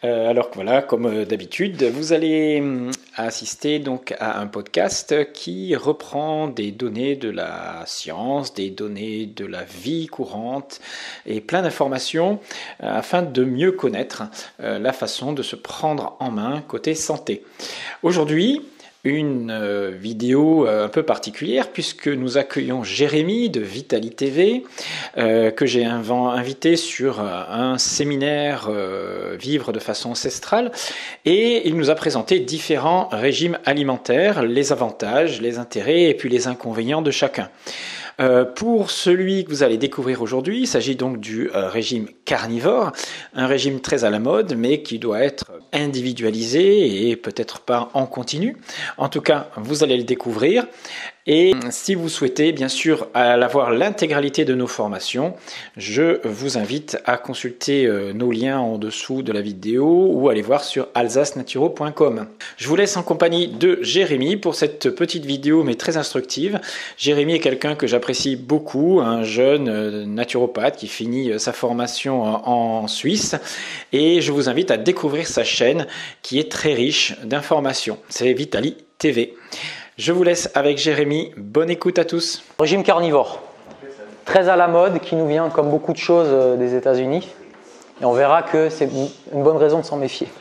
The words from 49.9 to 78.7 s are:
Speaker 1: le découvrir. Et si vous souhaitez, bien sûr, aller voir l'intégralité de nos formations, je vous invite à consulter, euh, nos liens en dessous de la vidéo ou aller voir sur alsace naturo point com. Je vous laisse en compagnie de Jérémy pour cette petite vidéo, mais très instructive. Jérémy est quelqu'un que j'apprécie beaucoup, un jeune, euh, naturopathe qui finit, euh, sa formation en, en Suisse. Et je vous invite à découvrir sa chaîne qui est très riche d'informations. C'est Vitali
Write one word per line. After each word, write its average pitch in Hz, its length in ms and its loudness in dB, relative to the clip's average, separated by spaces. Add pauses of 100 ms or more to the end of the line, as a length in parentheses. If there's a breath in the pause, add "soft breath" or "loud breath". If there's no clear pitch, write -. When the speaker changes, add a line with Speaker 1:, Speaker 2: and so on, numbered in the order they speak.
Speaker 1:
le 120 60 0
découvrir. 127 640 0 (600 loud breath)
Et 170 260 6 (160)
si - 240 -2
vous 165 160 -2
souhaitez, 151 420 2
bien 135 160 -2
sûr, 147 460 0
aller 123 320 4
voir 120 240 2
l'intégralité 151 760 2
de 131 120 2
nos 127 100 0
formations, 120 720 -4 (420 loud breath)
je 110 500 0
vous 123 300 -4
invite 101 480 -4
à 123 120 0
consulter, 131 680 -2
euh, 101 260 0
nos 120 200 0
liens 131 280 -2
en 113 200 -2
dessous 110 420 -6
de 123 100 -4
la 104 100 -2
vidéo 120 680 2
ou 143 200 4
aller 110 120 2
voir 131 220 2
sur - 320 -4
alsace 123 400 2
naturo 123 340 0
point 147 220 -4
com. 117 340 2 (320 loud breath)
Je 120 100 -10
vous 151 80 4
laisse 196 220 4
en 175 60 -2
compagnie 170 440 2
de 170 360 2
Jérémy 156 520 2
pour 180 200 -2
cette 151 340 0
petite 175 340 -2
vidéo, 143 400 4
mais 127 120 2
très 165 200 -2
instructive. 151 640 -2 (380 loud breath)
Jérémy 147 380 2
est 160 40 2
quelqu'un 147 360 0
que 147 100 -2
j'apprécie 123 500 0
beaucoup, 151 640 2
un 117 220 2
jeune, 127 480 4
euh, 104 380 -2
naturopathe 120 680 0
qui 107 120 -12
finit, 120 420 -4
euh, 107 80 0
sa 120 160 -2
formation 123 720 -2
en, 113 580 0
en 107 60 -4
Suisse. - 480 -2 (580 loud breath)
Et 156 280 6
je 143 100 0
vous 143 180 2
invite 151 220 2
à 113 60 4
découvrir 156 500 0
sa - 160 0
chaîne 135 420 2 (380 loud breath)
qui 127 160 -2
est 156 120 -2
très 156 220 0
riche 135 500 2
d'informations. 135 760 0 (100)
C'est 123 240 2
Vitali 139 420 -2 (220)